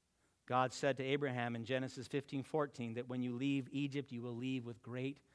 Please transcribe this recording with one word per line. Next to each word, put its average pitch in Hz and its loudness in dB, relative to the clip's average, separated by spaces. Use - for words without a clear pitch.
God 127 4
said 135 2
to 135 -2
Abraham 131 2
in 117 -4
Genesis 131 -2
fifteen - -2
fourteen 127 0
that 123 -4
when 127 0
you 123 0
leave 135 2
Egypt, 139 -2
you 117 -6
will 120 -6
leave 127 -2
with 117 -10
great 127 -4